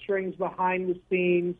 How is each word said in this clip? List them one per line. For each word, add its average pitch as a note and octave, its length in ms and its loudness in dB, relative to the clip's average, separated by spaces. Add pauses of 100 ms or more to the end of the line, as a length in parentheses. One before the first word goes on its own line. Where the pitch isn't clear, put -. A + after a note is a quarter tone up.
strings F#3+ 320 -2
behind F#3 540 -2
the F3+ 100 -2 (100)
scenes. F3+ 520 2